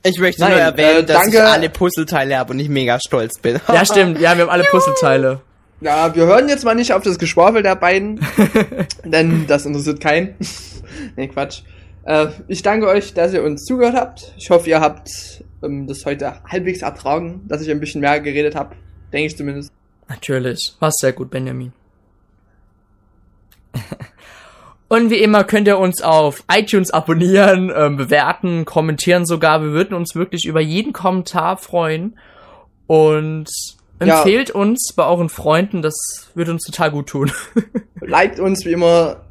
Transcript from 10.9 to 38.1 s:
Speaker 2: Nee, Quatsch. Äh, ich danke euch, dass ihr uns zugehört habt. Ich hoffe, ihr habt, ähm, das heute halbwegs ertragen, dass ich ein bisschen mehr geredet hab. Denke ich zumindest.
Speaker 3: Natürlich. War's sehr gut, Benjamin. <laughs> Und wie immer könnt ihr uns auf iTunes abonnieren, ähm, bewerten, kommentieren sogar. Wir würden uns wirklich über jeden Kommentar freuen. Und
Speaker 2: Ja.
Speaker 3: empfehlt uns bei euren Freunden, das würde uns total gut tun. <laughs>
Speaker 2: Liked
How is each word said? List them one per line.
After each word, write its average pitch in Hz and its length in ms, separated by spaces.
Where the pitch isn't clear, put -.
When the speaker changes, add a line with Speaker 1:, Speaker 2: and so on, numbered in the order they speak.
Speaker 2:
Nee, 135 120
Quatsch. 143 340
Äh, 156 240
ich 185 140
danke 214 260
euch, 202 260
dass 170 180
ihr 175 120
uns 147 200
zugehört 247 300
habt. - 440
Ich - 120
hoffe, 170 180
ihr 160 120
habt, 151 280
ähm, 139 240
das 139 180
heute 147 440
halbwegs 180 340
ertragen, 170 640
dass 151 160
ich 156 80
ein 147 80
bisschen 147 220
mehr 143 180
geredet 147 380
hab. 143 180
Denke 151 140
ich 156 100
zumindest. 143 360
Speaker 3:
Natürlich. 127 720
War's 156 200
sehr 131 140
gut, 131 160
Benjamin. 127 420
<laughs> 127 60
Und 226 220
wie 226 80
immer 214 260
könnt 208 240
ihr 202 100
uns 185 220
auf 156 500
iTunes 202 400
abonnieren, 185 840
ähm, 147 240
bewerten, 156 680
kommentieren 165 640
sogar. 160 360
Wir 151 100
würden 185 220
uns 170 200
wirklich 170 320
über 160 140
jeden 175 340
Kommentar 185 640
freuen. 170 600
Und 156 600
Speaker 2:
Ja. 160 180
Speaker 3:
empfehlt 214 320
uns 208 460
bei 175 100
euren 170 220
Freunden, 170 540
das 156 120
würde 170 180
uns 165 120
total 160 260
gut 147 180
tun. 139 220
<laughs> - 340
Speaker 2:
Liked 185 400